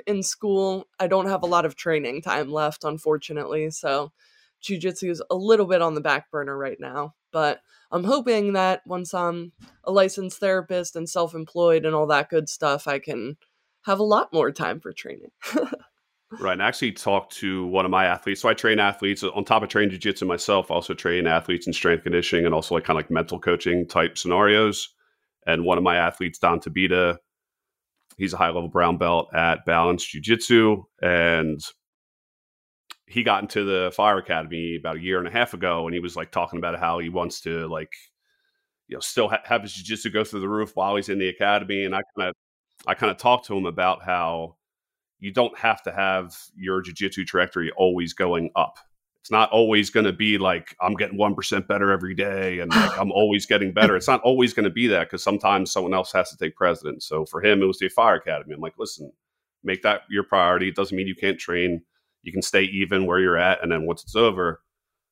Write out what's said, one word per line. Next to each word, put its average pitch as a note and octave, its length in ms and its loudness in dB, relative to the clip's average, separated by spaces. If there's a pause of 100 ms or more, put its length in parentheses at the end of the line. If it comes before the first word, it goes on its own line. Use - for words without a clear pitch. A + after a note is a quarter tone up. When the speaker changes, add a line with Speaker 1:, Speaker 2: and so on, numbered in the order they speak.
Speaker 1:
and G3+ 180 -2
school. F#3+ 600 -2 (140)
I F#3 80 0
don't F#3+ 200 2
have F#3+ 160 -2
a F3+ 40 0
lot F3 180 4
of C#3+ 100 -4
training D3+ 460 -4
time C#3+ 280 -2
left, D3+ 340 -4
unfortunately. D#3 880 -4
So D3 400 -4 (500)
jujitsu F3+ 480 -6
is E3+ 200 -4
a F3+ 60 0
little G#3 300 4
bit F3 160 4
on D#3+ 140 0
the D3+ 60 -4
back D3 280 -2
burner C#3 280 -6
right C3+ 220 -8
now, C#3+ 340 -10 (180)
but D3+ 300 0 (280)
I'm F3 140 -2
hoping A3+ 480 2
that F#3 340 2
once F3+ 280 -8
I'm F3 400 -4 (320)
a F#3 80 -2
licensed F#3+ 480 2
therapist F3+ 560 -2
and E3 120 -8
self-employed E3 760 2
and D#3 100 0
all D3+ 120 2
that D3 220 2
good D#3 200 0
stuff, C#3+ 360 -2
I C#3 140 -2
can C3 380 -10 (480)
have G3 140 0
a G#3+ 40 2
lot G#3+ 300 2
more D3 180 2
time D3 300 -6
for - 100 -14
training. - 400 -16 (220)
<laughs> D4 80 0 (800)
Speaker 2:
Right. F#2+ 100 -2
And F#2 100 -2
I G#2 60 2
actually A#2+ 240 -2
talked G2 460 -2
to F#2 300 -4
one F#2 180 2
of F#2 60 -2
my F#2 140 4
athletes. F#2 360 -2
So A#2 80 2
I A2 40 6
train A2 260 2
athletes. G2+ 440 0
On G2 220 -4
top A2 180 4
of G2 60 -6
training G#2 220 2
jiu-jitsu F#2+ 340 -4
myself, F#2 440 0
I E2 40 -2
also F2 200 -2
train F2 320 -2
athletes E2 420 0
in F2 40 -4
strength E2+ 320 2
conditioning E2+ 420 0
and E2 80 2
also, D#2+ 220 -2
like, D#2+ 80 0
kinda, D#2 140 0
like, D#2 120 -4
mental E2 300 -2
coaching F2 480 0
type E2+ 300 0
scenarios. G#2 720 2 (560)
And E2 180 0
one F2 140 2
of F2 80 2
my F2 100 4
athletes, F2 420 -2
Don E2+ 220 2
Tabita, F2+ 580 2 (1000)
he's F#2+ 160 -4
a F#2 40 -8
high-level E2+ 300 0
brown F2 300 2
belt E2+ 360 2
at E2 320 0
Balance E2+ 400 2
Jiu-Jitsu. A2 760 2 (180)
And E2 600 2 (1500)
he A#2+ 160 -4
got G#2 180 4
into G#2 220 -2
the F#2 320 0
Fire G2+ 220 4
Academy E2 580 -4
about D#2+ 220 -6
a E2 40 -10
year F#2 160 -2
and F2+ 100 -4
a E2+ 40 -12
half A#2+ 220 0
ago, E2+ 340 -2
and E2+ 60 -6
he F2 60 -4
was, E2+ 160 -8
like, E2 160 -10
talking F2 280 -4
about E2+ 180 -6
how E2+ 220 -2
he E2+ 100 -6
wants F2 320 -6
to, E2 260 -6
like, D#2 260 -10 (960)
you - 80 -14
know, - 40 -10
still A2 300 -2
ha-, G#2+ 160 -2
have A#2 180 0
his G2+ 100 -14
jiu-jitsu G#2+ 380 -8
go G#2+ 120 0
through G#2 180 -8
the F#2+ 80 -4
roof G#2+ 260 -4
while G2 200 0
he's G2+ 140 -4
in G2 100 -2
the F#2 100 0
academy. G2+ 560 0
And F#2+ 100 -4
I G2 60 -4 (140)
kinda, F#2 180 -4 (520)
I - 100 0
kinda A2 200 0
talked B2 320 2
to G2+ 100 -4
him F#2+ 80 -2
about F2+ 380 0
how E2+ 540 -4 (600)
you G2 120 -10
don't A#2+ 260 0
have A2+ 260 0
to F#2 80 -8
have F#2+ 440 -2 (200)
your F#2 260 -4
jiu-jitsu F2+ 440 -6
trajectory F2+ 460 0
always F2+ 420 2
going F2 420 -2
up. E2+ 200 0 (460)
It's - 100 -12
not G#2+ 200 4
always A2 380 4
gonna G#2 240 2
be G#2 240 0
like, F#2 440 -2
"I'm F#2+ 120 0
getting G2+ 240 -4
one G2+ 180 2
percent - 320 -4
better G2+ 240 2
every F#2 220 -2
day," F#2+ 460 -2
and, E2+ 140 -4
like, G2+ 240 2
Speaker 1:
<laughs> - 20 -2
Speaker 2:
"I'm G2 120 0
always G#2 340 2
getting G2+ 280 2
better." G#2+ 220 6
It's A2 120 -2
not B2+ 140 4
always B2 320 4
gonna G#2 160 2
be A#2 180 0
that, F2+ 220 2
'cause F#2 140 -8
sometimes G2 480 2
someone F#2 220 -2
else F#2 200 -2
has F#2 160 2
to - 80 -20
take E2 180 -4
precedence. E2 500 -2
So D#2 200 -4
for E2 160 -8
him, G2+ 200 4
it F#2+ 40 4
was F#2+ 140 0
the F#2 100 -2
Fire A2+ 260 4
Academy. D2+ 380 -6
I'm D2 80 -12
like, D#2+ 160 -12
"Listen, E2 340 -12 (520)
make F#2+ 180 -2
that G#2 280 2
your G2+ 140 0
priority. F2+ 460 4
It D#2+ 60 -8
doesn't G2 200 -2
mean F#2+ 120 -2
you F#2 80 -6
can't G2 240 -2
train. F2 420 -2 (420)
You E2+ 80 -14
can F#2+ 100 -4
stay G2 220 2
even F#2+ 420 0
where F2+ 140 2
you're F2+ 180 4
at, F2 240 2
and E2+ 100 -2
then D#2+ 140 -2
once E2 180 -4
it's - 120 -8
over, F#2 460 2 (500)